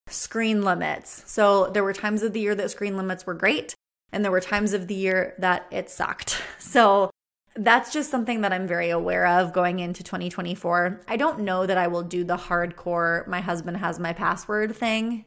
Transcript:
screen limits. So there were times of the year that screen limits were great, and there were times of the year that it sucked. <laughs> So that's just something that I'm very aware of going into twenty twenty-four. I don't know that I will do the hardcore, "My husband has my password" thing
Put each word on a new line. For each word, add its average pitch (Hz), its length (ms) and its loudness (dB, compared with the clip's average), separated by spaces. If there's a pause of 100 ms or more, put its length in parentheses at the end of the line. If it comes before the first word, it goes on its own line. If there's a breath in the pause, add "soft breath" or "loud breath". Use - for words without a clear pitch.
screen 220 540 -2
limits. 175 640 -2
So 202 420 4
there 196 160 2
were 196 80 0
times 208 300 -2
of 220 100 -2
the 220 80 -4
year 208 140 0
that 202 160 -2
screen 202 260 -4
limits 190 300 -4
were 180 80 -6
great, 190 400 0 (380)
and 208 120 -2
there 190 80 2
were 185 80 4
times 202 320 0
of 185 160 -4
the 208 60 -4
year 185 440 0
that 180 320 0
it - 200 -6
sucked. - 500 -4 (100)
<laughs> - 80 -18
So 202 520 6 (440)
that's 233 380 2
just 302 180 -2
something 233 300 -2
that 196 140 2
I'm 185 120 -2
very 170 220 0
aware 180 380 2
of 175 260 4
going 180 260 2
into 175 240 -6
twenty 180 280 -6
twenty-four. 175 760 -2
I 226 100 -2
don't 285 240 0
know 185 260 0
that 185 100 2
I 180 100 4
will 175 160 -2
do 175 220 -4
the 175 140 -2
hardcore, 170 880 0
"My 180 140 -4
husband 170 360 -4
has 170 220 -4
my 170 160 -4
password" 208 600 -2
thing 226 520 -2